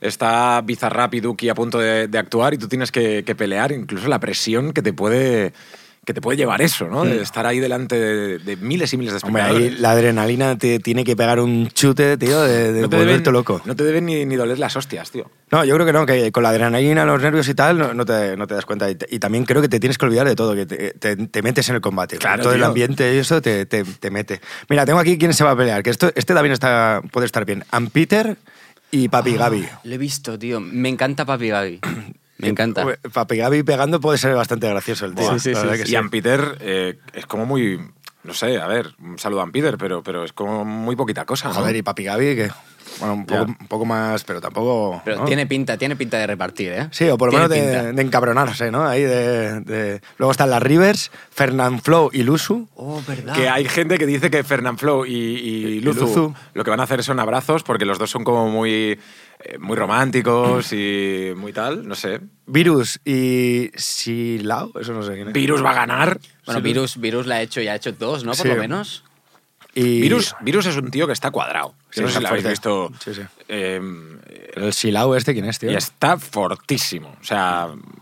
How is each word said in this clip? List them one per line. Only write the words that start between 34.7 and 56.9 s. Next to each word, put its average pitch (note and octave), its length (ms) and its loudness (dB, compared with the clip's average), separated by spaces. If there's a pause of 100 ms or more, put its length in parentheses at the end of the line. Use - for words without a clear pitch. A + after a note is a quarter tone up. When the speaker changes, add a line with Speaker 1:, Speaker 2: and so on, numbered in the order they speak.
Speaker 2:
el F2+ 80 -8
tío. G#2+ 200 0
Speaker 3:
Sí, A#2+ 60 0
sí, C3 120 -2
Speaker 2:
La A2 80 -2
Speaker 3:
sí, G#2 60 0
Speaker 2:
verdad G#2+ 120 0
que A2 80 -4
Speaker 3:
sí. A2 40 -2
Speaker 1:
Y A#2 40 0
Ian A2 160 0
Peter, C3+ 500 0
eh, F#2+ 380 -4 (140)
es - 140 -14
como A2 200 -4
muy, A#2 340 -2 (440)
no F2 100 -14
sé, A#2 240 -2
a E2 80 -6
ver, G2 340 -4
un F2 180 -16
saludo G2+ 220 -4
a F2+ 40 -2
Ian E2+ 80 -8
Peter, C#3 260 0
pero, F2+ 240 -4
pero F2 220 -6
es - 80 -12
como G#2 320 -6
muy A2 320 -4
poquita A#2 280 -4
cosa, C3+ 240 -6
¿no? F#2+ 60 -6
Speaker 2:
Joder, A2+ 220 0
y A2 60 -4
Papi G2 220 -6
Gaby, A#2+ 320 0
que, G#2 140 -2 (480)
bueno, G#2 160 -4
un G2+ 120 -6
poco, G2+ 200 0
Speaker 1:
Ya. A#2 140 -8
Speaker 2:
un G#2 80 -20
poco A2 180 -4
más, A2 380 -2
pero F2 160 -8
tampoco, G#2 640 -2
Speaker 3:
Pero G#2+ 140 -4
Speaker 2:
¿no? A#2 60 -2
Speaker 3:
tiene C#3 220 0
pinta, C3+ 320 -2
tiene C#3 180 -4
pinta B2 220 -4
de G#2+ 80 0
repartir, F#2 460 -6
¿eh? B2+ 180 -6
Speaker 2:
Sí, E3 180 2
o C3+ 80 4
por B2 120 4
lo B2 100 6
Speaker 3:
Tiene E3 100 6
Speaker 2:
menos D3 240 2
de, B2+ 80 0
Speaker 3:
pinta. A#2 120 -4
Speaker 2:
de C3+ 100 0
encabronarse, A#2+ 680 2
¿no? C#3 160 0
Ahí C3+ 160 2
de, A#2+ 580 0
de, G#2 400 -4 (180)
luego C3 140 4
están C3+ 180 2
las A#2+ 120 4
Rivers, F3 480 4 (200)
Fernanfloo C3 840 2
y B2+ 100 0
Lusu. D#3+ 520 0
Speaker 3:
Oh, D3 320 -10
verdad. B2 280 -8
Speaker 1:
Que B2+ 140 2
hay C3 180 2
gente E3 320 0
que D#3 80 0
dice C#3+ 240 2
que C#3+ 140 2
Fernanfloo C3 640 0
y, B2+ 80 -6
y A#2 500 -4 (120)
Speaker 2:
Y G#2+ 40 -4
Speaker 1:
Luzu C#3 260 0
Speaker 2:
Luzu. D3 280 2 (200)
Speaker 1:
lo A2+ 100 -4
que A2+ 60 -2
van A2 100 0
a - 40 -2
hacer B2 180 -2